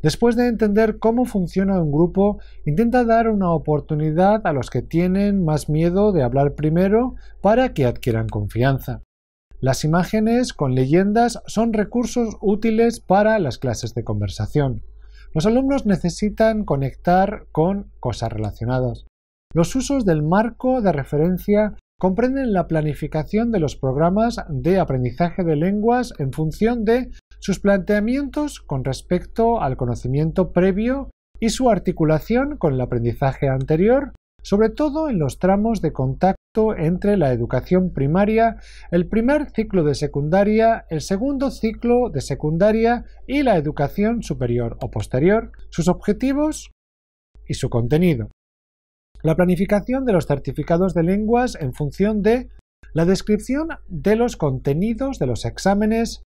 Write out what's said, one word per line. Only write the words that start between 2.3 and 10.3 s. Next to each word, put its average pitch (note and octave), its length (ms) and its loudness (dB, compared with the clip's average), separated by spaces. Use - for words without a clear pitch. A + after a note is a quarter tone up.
intenta A#3 380 2
dar A3+ 240 4
una F#3+ 240 0
oportunidad D#3 920 0
a E3+ 60 0
los B2+ 160 -2
que B2 140 -2
tienen F#3+ 600 0
más D3+ 280 0
miedo F3 420 2
de E3 100 2
hablar C#3 320 2
primero G3 600 2
para A#3 320 4
que C#3+ 140 0
adquieran A2+ 420 -2
confianza. A#2 720 -2
Las C3 220 0
imágenes A3 680 2